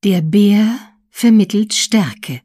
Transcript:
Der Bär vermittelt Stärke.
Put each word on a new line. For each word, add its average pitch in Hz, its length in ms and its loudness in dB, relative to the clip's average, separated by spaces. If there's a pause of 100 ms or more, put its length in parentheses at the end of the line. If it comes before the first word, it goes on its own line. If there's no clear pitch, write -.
Der 185 160 0
Bär 208 580 0 (320)
vermittelt 214 600 2
Stärke. - 720 -4